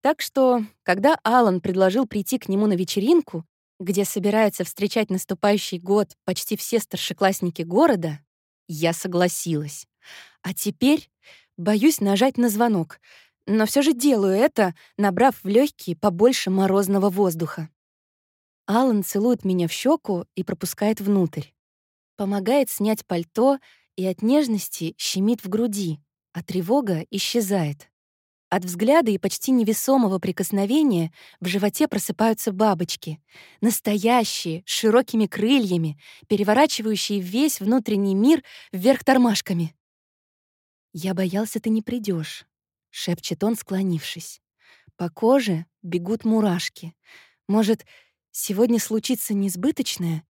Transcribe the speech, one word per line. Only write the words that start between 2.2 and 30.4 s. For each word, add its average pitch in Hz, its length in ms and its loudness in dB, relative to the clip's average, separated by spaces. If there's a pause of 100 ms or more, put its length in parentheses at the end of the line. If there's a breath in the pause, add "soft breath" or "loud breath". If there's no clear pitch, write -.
к - 100 -8
нему 196 180 0
на 208 80 2
вечеринку, 190 720 0 (340)
где 190 240 -2
собираются 202 600 0
встречать 214 440 -4
наступающий 190 720 -2
год 196 320 0 (140)
почти - 320 -4
все - 220 -2
старшеклассники 185 840 -2
города, 170 580 2 (460)
я 165 260 0
согласилась. 170 960 -2 (560 loud breath)
А 185 100 -8
теперь 262 580 0 (460 soft breath)
боюсь 214 440 2
нажать 202 360 2
на 240 140 2
звонок, 208 500 0 (460 soft breath)
но 214 180 2
все 247 160 0
же 285 140 4
делаю 233 400 2
это, 208 400 2 (240 soft breath)
набрав 202 440 2
в 190 60 -6
легкие 208 480 0
побольше 202 540 2
морозного 190 580 2
воздуха. 170 640 -2 (1000)
Алан 226 320 2
целует 208 440 0
меня 180 200 0
в 165 60 -4
щеку 208 640 -2
и 185 100 -6
пропускает 208 560 -4
внутрь. 190 460 0 (720)
Помогает 202 520 0
снять 214 380 -2
пальто 226 520 0 (380 soft breath)
и 185 80 -6
от 185 160 -4
нежности 220 760 0
щемит 208 440 -2
в 196 60 -10
груди, 202 520 -4 (340)
а 175 80 -10
тревога 185 680 -2
исчезает. 190 800 -4 (600)
От 180 160 -2
взгляда 220 440 2
и 196 60 0
почти - 360 -4
невесомого 226 680 2
прикосновения 196 960 0 (260 soft breath)